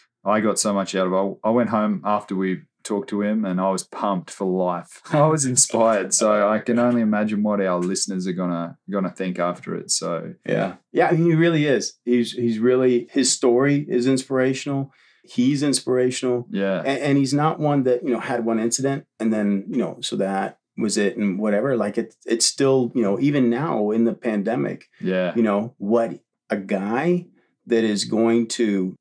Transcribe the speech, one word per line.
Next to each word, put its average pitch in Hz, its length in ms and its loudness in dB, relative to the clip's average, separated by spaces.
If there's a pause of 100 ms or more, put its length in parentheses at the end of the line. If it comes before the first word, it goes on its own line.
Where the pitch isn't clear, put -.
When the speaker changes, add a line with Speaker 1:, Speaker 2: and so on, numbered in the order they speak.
(240)
Speaker 1:
I 104 180 2
got 101 180 0
so 104 140 0
much 98 220 -2
out 95 120 2
of 92 60 -2
it. 98 300 0
I, 110 60 0
I - 20 4
went 117 180 2
home 107 360 0
after 104 300 -2
we 92 260 -2 (200)
talked 101 280 -4
to 101 120 -2
him 107 240 -2
and 92 140 -2
I 95 120 2
was 95 120 -4
pumped 98 480 -4
for - 140 -6
life. 90 640 -2
<laughs> - 60 -8
I 151 140 6
was 156 180 2
inspired. 113 680 2
So 104 360 4
I 110 100 2
can 117 200 -2
only 120 220 2
imagine 107 420 0
what 104 180 0
our 92 180 2
listeners 95 460 -2
are 92 80 -2
gonna, 85 440 -4 (120)
gonna 95 220 -2
think 92 260 -6
after 87 380 -4
it. 82 160 -8
So 82 420 -6 (120)
Speaker 2:
Yeah. 98 300 -2 (180)
Yeah, 165 160 2
I - 20 0
mean, 170 140 2
he 165 100 4
really 160 300 2
is. 123 280 0 (120)
He's, 120 260 2
he's 120 260 -2
really, 127 540 2
his 135 200 2
story 139 580 2
is 123 180 0
inspirational. 135 840 -2 (320)
He's 135 380 0
inspirational. 127 880 0
Speaker 1:
Yeah. 98 320 -2
Speaker 2:
A-, - 60 -4 (180)
and 139 120 4
he's 135 160 0
not 151 260 0
one 143 240 2
that, 123 200 2
you 139 80 -2
know, 117 100 0
had 117 240 -4
one 113 140 0
incident 131 460 -2 (140)
and 110 120 0
then, 101 380 0
you 127 80 -4
know, - 240 -2
so - 140 -6
that 98 440 -2 (180)
was 107 200 -2
it 101 200 2
and 98 200 0
whatever. 107 380 0
Like, 120 220 -2
it, - 180 -4 (100)
it's - 200 0
still, 135 500 2
you 127 60 2
know, 98 180 0
even 139 300 2
now 117 420 0
in 117 140 2
the 110 80 2
pandemic, 107 720 -4 (140)
Speaker 1:
Yeah. 92 340 0
Speaker 2:
you 117 80 2
know, 107 340 0
what 113 400 0 (320)
a 104 80 -2
guy 110 720 -2 (400)
that 113 160 2
is 104 220 0
going 117 420 2
to, 98 540 -2